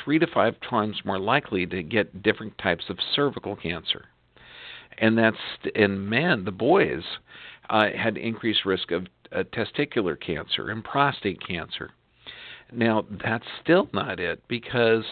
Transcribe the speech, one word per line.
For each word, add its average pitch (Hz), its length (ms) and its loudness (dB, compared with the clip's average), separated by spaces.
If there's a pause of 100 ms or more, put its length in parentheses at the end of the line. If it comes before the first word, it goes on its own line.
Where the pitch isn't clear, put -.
three 147 160 2
to 170 80 4
five 110 280 2 (140)
times 107 340 0
more 95 160 -2
likely 104 460 0
to 90 160 -4
get 95 400 -2
different 104 380 0
types 87 300 0
of 92 80 -6 (180)
cervical 107 400 -2
cancer. - 500 -6 (960)
And 113 180 6
that's, 110 200 4 (380)
and 98 340 4
men, 127 360 2
the 104 60 -4
boys, 107 520 2 (640)
uh, 107 160 4 (120)
had 113 200 -2
increased 113 480 -2
risk 95 260 0
of, 90 160 -2 (240)
uh, 95 120 -2 (100)
testicular 110 640 -2
cancer - 500 -6
and 110 140 -6
prostate 139 640 0
cancer. 82 440 -8 (840)
Now, 113 320 2 (180)
that's 117 220 -2 (180)
still 185 300 4
not 95 260 -4
it 85 280 -2
because 117 640 2